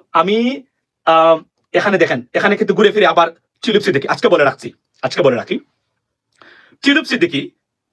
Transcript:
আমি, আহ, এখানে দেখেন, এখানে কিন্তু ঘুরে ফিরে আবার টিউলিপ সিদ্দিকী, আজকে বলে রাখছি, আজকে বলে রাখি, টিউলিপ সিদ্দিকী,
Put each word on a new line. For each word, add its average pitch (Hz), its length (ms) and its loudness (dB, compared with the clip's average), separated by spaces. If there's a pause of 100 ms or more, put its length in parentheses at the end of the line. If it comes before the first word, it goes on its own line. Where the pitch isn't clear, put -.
(120)
আমি, 233 500 0 (420)
আহ, 160 340 4 (340)
এখানে 196 260 0
দেখেন, 147 240 0 (120)
এখানে 202 220 0
কিন্তু 196 180 -2
ঘুরে 202 180 2
ফিরে 139 140 2
আবার 165 220 2 (340)
টিউলিপ 208 200 0
সিদ্দিকী, 156 260 -2
আজকে 175 200 -2
বলে 160 160 4
রাখছি, - 280 -4 (300)
আজকে 135 200 -4
বলে 127 140 2
রাখি, 180 220 -6 (1200)
টিউলিপ 285 220 0
সিদ্দিকী, - 460 -4 (420)